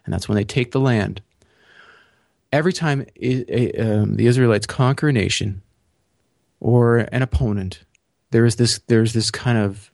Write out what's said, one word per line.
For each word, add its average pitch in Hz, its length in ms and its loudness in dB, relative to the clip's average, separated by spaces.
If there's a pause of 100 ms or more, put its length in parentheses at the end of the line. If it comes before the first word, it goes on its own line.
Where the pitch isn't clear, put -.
and 101 80 -6
that's 92 160 -6
when 104 80 0
they 101 80 0
take 120 280 -4
the 135 80 0
land. 104 400 0 (1300)
Every 156 220 0
time 143 340 -2 (160)
i-, 127 280 -2
i-, 120 200 0 (100)
um, 104 360 0
the 110 100 2
Israelites 120 400 2
conquer 135 420 0
a 143 40 2
nation 101 480 -2 (1000)
or 117 380 4 (140)
an 127 100 -2
opponent, 104 640 -4 (460)
there 113 160 4
is 113 100 2
this, 117 320 0
there's 113 240 2
this 113 180 -2
kind 120 280 -2
of 101 340 -4